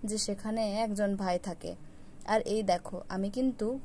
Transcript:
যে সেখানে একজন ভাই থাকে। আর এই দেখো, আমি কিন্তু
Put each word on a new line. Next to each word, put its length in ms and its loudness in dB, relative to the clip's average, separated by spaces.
যে 120 0
সেখানে 560 0
একজন 420 2
ভাই 240 2
থাকে। 360 -6
আর 140 4
এই 220 2
দেখো, 460 2
আমি 200 0
কিন্তু 560 0